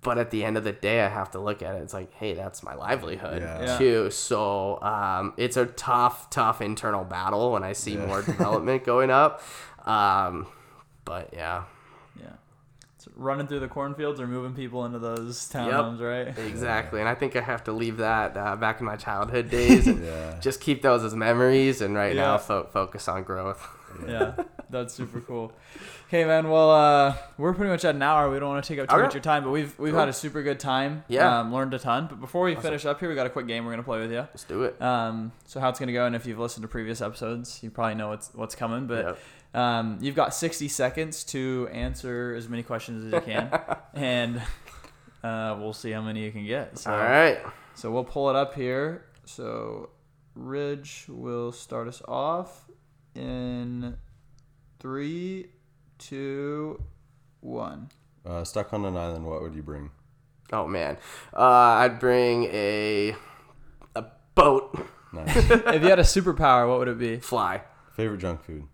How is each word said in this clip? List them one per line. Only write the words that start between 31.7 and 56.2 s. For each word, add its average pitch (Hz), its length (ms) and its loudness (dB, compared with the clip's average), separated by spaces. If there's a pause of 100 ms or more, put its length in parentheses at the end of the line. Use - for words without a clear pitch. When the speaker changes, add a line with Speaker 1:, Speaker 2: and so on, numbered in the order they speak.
Speaker 3:
a 127 60 -4
ton. 135 300 0
But 127 100 -16
before 151 240 -2
we 180 80 4
Speaker 1:
Awesome. 156 120 -4
Speaker 3:
finish 151 220 -2
up 143 140 -2
here, 180 100 -4
we 156 60 -2
got 127 120 0
a - 20 -2
quick 127 180 -6
game 117 180 -4
we're 117 60 -6
gonna 117 120 -6
play 120 160 -4
with 113 120 -4
you. 117 80 -4
Speaker 1:
Let's - 240 -10
do 104 200 -2
it. - 180 -4
Speaker 3:
Um, 113 500 -2 (140)
so - 160 -12
how 127 80 2
it's 123 100 -6
gonna 123 140 -4
go, 123 120 2
and 120 100 0
if 120 100 -6
you've 113 140 -8
listened 117 240 -6
to 110 40 -10
previous 113 340 -6
episodes, 117 640 -8
you 113 80 -10
probably 110 240 -2
know 107 140 -6
what's, 107 240 -10
what's 110 220 -10
coming. 123 320 -6
But 113 180 -2 (480)
Speaker 1:
Yep. 123 80 0
Speaker 3:
um, 113 400 0
you've 139 140 -4
got 151 180 0
sixty 160 340 -4
seconds 147 580 -4
to 131 460 -4
answer 123 640 -6
as 117 120 -10
many 117 140 -6
questions 113 420 -8
as 110 80 -6
you 170 80 0
can, 117 280 -4 (260)
Speaker 1:
<laughs> - 180 -20
Speaker 3:
and, 123 480 -2 (840)
uh, 110 360 -4
we'll 107 140 -8
see 113 180 -8
how 110 100 -4
many 107 240 -4
you 107 60 -8
can 104 140 -8
get. 123 320 -6
So, - 140 -6
Speaker 1:
All 104 60 0
right. 131 420 6 (340)
Speaker 3:
so - 180 -10
we'll 123 140 -2
pull 139 240 0
it 131 60 2
up 139 180 0
here. 139 520 -4 (200)
So 113 640 -10 (460)
Ridge 143 720 -8
will 120 440 -6
start 120 340 -10
us 123 200 -16
off 160 580 -4 (500)
in 123 840 -8 (840)
three, 170 680 -8 (500)
two, 143 840 -6 (600)